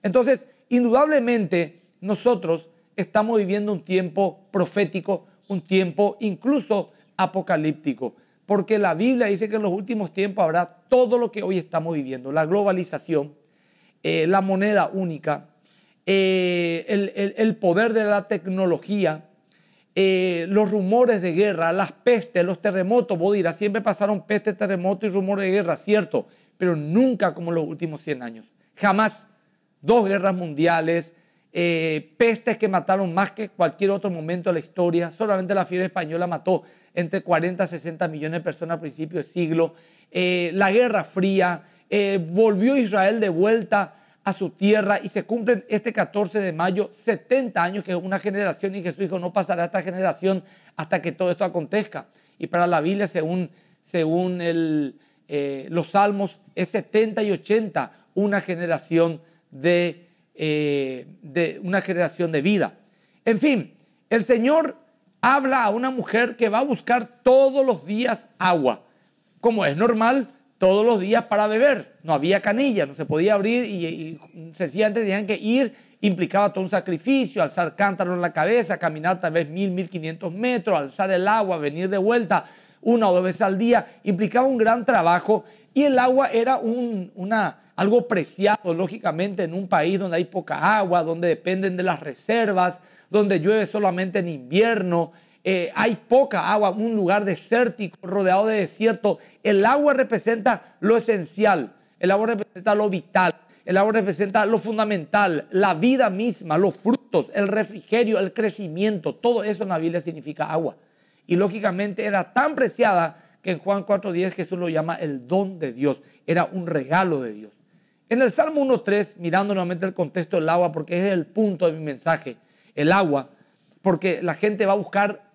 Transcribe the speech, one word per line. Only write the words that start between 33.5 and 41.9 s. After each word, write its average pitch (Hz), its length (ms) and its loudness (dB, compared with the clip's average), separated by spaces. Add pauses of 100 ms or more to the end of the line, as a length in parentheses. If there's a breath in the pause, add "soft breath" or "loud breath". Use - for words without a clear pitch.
otro 196 180 -2
momento 170 420 -4
de 175 40 2
la 160 60 -2
historia. 170 500 0
Solamente 190 420 -2
la 185 140 0
fiebre 180 200 -2
española 175 420 -4
mató 170 340 -2 (320 soft breath)
entre 175 280 -4
cuarenta 175 420 0
a - 20 -4
sesenta 165 400 -6
millones 156 320 -6
de 165 60 -10
personas 165 320 -6
a - 40 -10
principios 156 460 -8
de - 60 -20
siglo. 165 420 0 (380 soft breath)
Eh, 180 420 0
la 196 160 4
Guerra 220 320 2
Fría, 185 600 0 (260 soft breath)